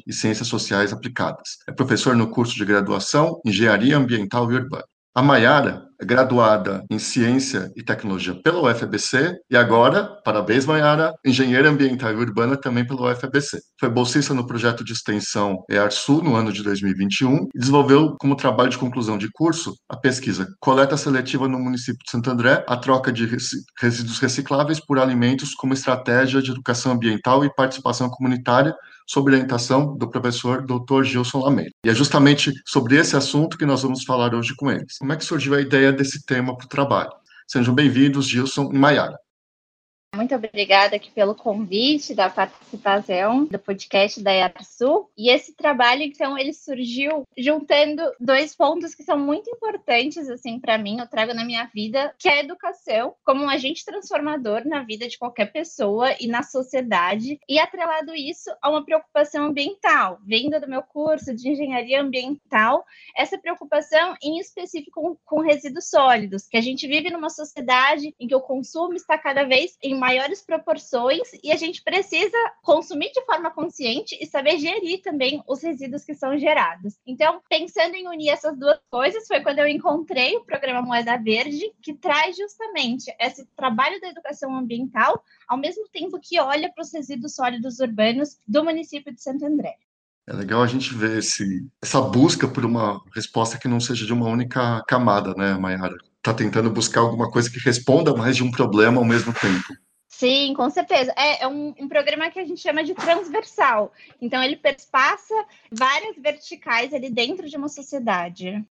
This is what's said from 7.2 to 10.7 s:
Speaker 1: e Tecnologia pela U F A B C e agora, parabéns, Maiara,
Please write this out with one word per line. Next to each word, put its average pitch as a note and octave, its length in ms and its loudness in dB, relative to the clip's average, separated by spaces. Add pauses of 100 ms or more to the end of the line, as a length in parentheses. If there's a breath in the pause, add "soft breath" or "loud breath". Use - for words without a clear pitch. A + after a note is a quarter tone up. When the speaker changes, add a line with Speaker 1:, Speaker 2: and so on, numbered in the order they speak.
Speaker 1:
e - 80 -16
Tecnologia F#2+ 600 -4
pela E3+ 160 2
U D3 80 4
F A#2 160 0
A - 20 -4
B G2+ 140 -2
C D3 340 0 (160)
e B2+ 60 2
agora, A#2+ 480 6 (220)
parabéns, G#2+ 400 2
Maiara, D#3 480 4 (120)